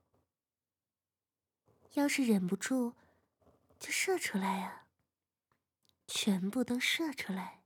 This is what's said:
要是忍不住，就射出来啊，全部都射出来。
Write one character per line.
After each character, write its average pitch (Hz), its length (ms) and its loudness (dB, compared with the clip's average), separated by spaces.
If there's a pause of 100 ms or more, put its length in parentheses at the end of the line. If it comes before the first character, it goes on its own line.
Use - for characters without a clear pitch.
(1900)
要 285 140 2
是 277 160 2
忍 208 220 4
不 180 100 0
住， 247 380 0 (840)
就 - 100 -10
射 - 300 0
出 - 180 -2
来 190 240 0
啊， - 240 -10 (1200)
全 190 460 0
部 254 120 0
都 240 160 -2
射 320 320 0
出 - 220 -6
来。 185 320 -8